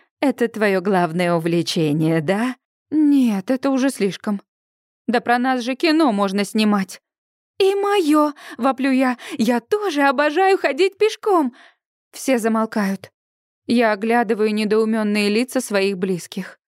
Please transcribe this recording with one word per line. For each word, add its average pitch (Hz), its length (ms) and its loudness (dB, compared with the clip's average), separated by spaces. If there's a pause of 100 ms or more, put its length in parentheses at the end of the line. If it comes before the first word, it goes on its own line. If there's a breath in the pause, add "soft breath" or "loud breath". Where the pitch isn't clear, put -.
(220 soft breath)
«Это 254 260 0
твоё 202 340 0
главное 175 520 0
увлечение, 165 880 0
да?» 208 340 -2 (340)
«Нет, 269 640 2
это 269 180 -2
уже 269 200 0
слишком». 202 520 -4 (640)
«Да 233 120 0
про 240 180 0
нас 254 240 0
же 254 140 -4
кино 311 360 2
можно 202 340 -2
снимать». 208 560 -2 (580)
«И 392 160 2
моё», 311 580 2 (240 loud breath)
воплю 262 340 0
я, 254 260 0 (200 loud breath)
«я 233 220 0
тоже 320 440 -2
обожаю 302 540 2
ходить 359 400 -2
пешком». 370 560 0 (580 loud breath)
Все 262 280 -2
замолкают. 220 720 -2 (560)
Я 233 240 2
оглядываю 214 640 0
недоумённые 214 760 0
лица 240 300 -2
своих 196 380 -2
близких. 185 720 -6